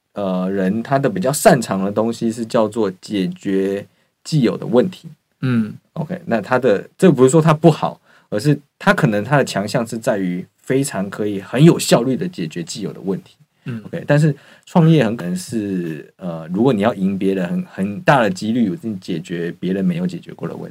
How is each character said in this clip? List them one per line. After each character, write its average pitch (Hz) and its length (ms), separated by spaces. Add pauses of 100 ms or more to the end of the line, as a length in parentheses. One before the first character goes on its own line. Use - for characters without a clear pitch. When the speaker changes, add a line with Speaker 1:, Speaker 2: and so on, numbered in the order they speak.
(140)
Speaker 1:
呃， 92 360
人 98 320
他 135 160
的 139 100
比 95 140
较 127 100
擅 151 300
长 95 240
的 101 60
东 107 200
西 117 200
是 113 120
叫 113 240
做 101 320
解 98 280
决 98 580 (380)
既 156 180
有 208 160
的 - 80
问 208 240
题。 - 180 (340)
Speaker 2:
嗯。 117 320 (200)
Speaker 1:
OK， 147 320
那 113 160
他 127 160
的， 120 400
这 190 140
不 127 120
是 131 60
说 160 100
他 156 140
不 156 160
好， - 320 (280)
而 104 100
是 143 200 (200)
他 202 140
可 190 140
能 104 160
他 131 140
的 131 80
强 101 220
项 117 180
是 117 120
在 113 200
于 90 280 (120)
非 135 260
常 101 260
可 104 160
以 101 140
很 120 240
有 156 160
效 131 220
率 127 160
的 92 100
解 - 180
决 - 160
既 160 200
有 82 100
的 - 80
问 95 240
题。 - 120 (280)
Speaker 2:
嗯。 117 220
Speaker 1:
OK， 87 200
但 147 140
是 151 160 (300)
创 160 240
业 151 160
很 110 100
可 110 100
能 90 80
是， 92 840
呃， 85 360
如 98 80
果 131 120
你 101 80
要 113 120
赢 95 240
别 95 160
人， 92 140
很， 90 180
很 101 360
大 139 200
的 107 80
几 107 220
率 120 140
有 90 100 (240)
解 92 200
决 85 400
别 90 120
人 98 140
没 87 100
有 87 100
解 87 140
决 - 140
过 - 140
的 - 80
问 - 160